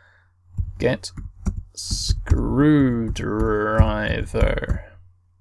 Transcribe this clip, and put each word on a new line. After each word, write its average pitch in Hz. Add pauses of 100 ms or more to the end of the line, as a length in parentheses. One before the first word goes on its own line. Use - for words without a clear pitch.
(800)
Get - (640)
screwdriver. 110 (560)